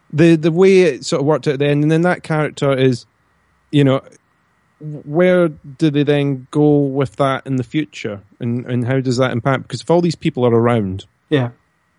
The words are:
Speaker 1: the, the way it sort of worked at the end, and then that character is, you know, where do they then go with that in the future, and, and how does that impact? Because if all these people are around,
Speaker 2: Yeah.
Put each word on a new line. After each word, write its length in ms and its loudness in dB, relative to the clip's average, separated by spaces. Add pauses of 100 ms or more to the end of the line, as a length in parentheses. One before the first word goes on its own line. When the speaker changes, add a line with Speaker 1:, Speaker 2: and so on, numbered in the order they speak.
(120)
Speaker 1:
the, 240 4
the 160 0
way 300 4
it 240 -2
sort 160 -4
of 40 -2
worked 220 0
at 120 -2
the 80 0
end, 160 2
and 80 0
then 100 2
that 220 0
character 520 -2
is, 300 0 (680)
you 120 2
know, 180 2 (800)
where 720 0
do 420 -4
they 120 0
then 480 -2
go 280 2
with 380 -4
that 280 -2
in 120 -4
the 60 -2
future, 580 -8 (180)
and, 260 -6
and 220 -4
how 140 -2
does 160 -2
that 140 0
impact? 320 -2
Because 180 -12
if 100 -4
all 100 2
these 140 -2
people 300 -4
are 100 2
around, 500 0 (240)
Speaker 2:
Yeah. 220 0 (460)